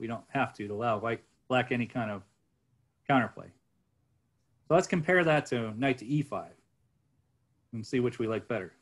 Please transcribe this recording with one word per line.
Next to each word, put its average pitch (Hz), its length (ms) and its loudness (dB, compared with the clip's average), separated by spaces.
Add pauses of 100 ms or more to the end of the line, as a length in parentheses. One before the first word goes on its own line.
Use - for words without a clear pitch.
we 113 80 -8
don't 117 200 -8
have 131 260 -2
to, 104 120 -8
to 101 80 -6
allow 113 240 0
white, 113 240 -4 (260)
black 123 220 2
any 120 160 0
kind 113 240 -4
of 98 120 -8 (840)
counterplay. 113 380 0 (1200)
So 156 80 4
let's 185 140 6
compare 180 340 4
that 151 240 4
to 113 320 -2
knight 135 200 2
to 107 60 -14
E 147 180 0
five 87 300 -8 (1200)
and 110 140 -8
see 127 140 0
which 120 180 0
we 117 80 -2
like 110 220 -4
better. 104 340 -4